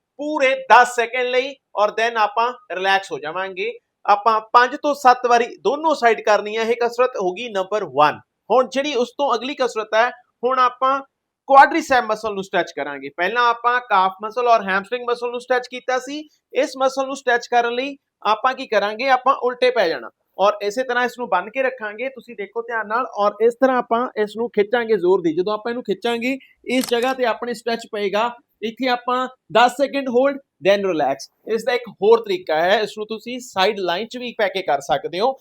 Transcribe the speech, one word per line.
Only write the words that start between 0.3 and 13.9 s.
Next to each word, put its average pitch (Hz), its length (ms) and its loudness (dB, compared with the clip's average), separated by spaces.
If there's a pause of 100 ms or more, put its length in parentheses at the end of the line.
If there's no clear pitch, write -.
ਦਸ 247 400 6
ਸੈਕਿੰਡ 240 320 -2
ਲਈ 262 280 -2 (200)
ਔਰ 208 140 2
then 226 280 -2
ਆਪਾਂ 226 360 0 (180)
ਰਿਲੈਕਸ 190 400 0
ਹੋ 147 80 -8
ਜਾਵਾਂਗੇ। 185 540 -6 (320)
ਆਪਾਂ 214 360 2
ਪੰਜ 247 340 2
ਤੋਂ 294 180 -2
ਸੱਤ 247 340 4
ਵਾਰੀ 233 180 4
ਦੋਨੋਂ 294 500 -2
ਸਾਈਡ 226 260 2
ਕਰਨੀ 208 360 0
ਹੈ। 226 60 0
ਇਹ 226 200 0
ਕਸਰਤ 240 260 0
ਹੋ 180 240 -4
ਗਈ 233 160 -10
ਨੰਬਰ 196 340 -4
ਵਨ। 143 360 2 (320)
ਹੁਣ 247 180 4
ਜਿਹੜੀ 277 260 -4
ਉਸ 240 140 -2
ਤੋਂ 269 260 -2
ਅਗਲੀ 262 200 -6
ਕਸਰਤ 233 400 -4
ਹੈ, 233 140 4 (340)
ਹੁਣ 254 160 0
ਆਪਾਂ 262 420 0 (460)
ਕੁਆਡਰੀਸੈਪ 269 560 6
ਮਸਲ 214 300 -4
ਨੂੰ 196 100 -6
ਸਟ੍ਰੈਚ 175 320 -2
ਕਰਾਂਗੇ। 139 340 -8
ਪਹਿਲਾਂ 233 400 0
ਆਪਾਂ 240 300 2
ਕਾਫ 190 340 2 (100)